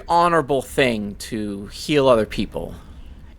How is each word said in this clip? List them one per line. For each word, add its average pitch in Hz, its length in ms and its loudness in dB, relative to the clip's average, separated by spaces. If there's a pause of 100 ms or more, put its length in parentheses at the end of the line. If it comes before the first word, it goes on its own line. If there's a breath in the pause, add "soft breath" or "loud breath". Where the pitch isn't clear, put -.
honorable 160 540 2
thing 110 540 0
to 104 500 -6
heal 139 420 2
other 113 180 6
people, 90 480 -6 (640 loud breath)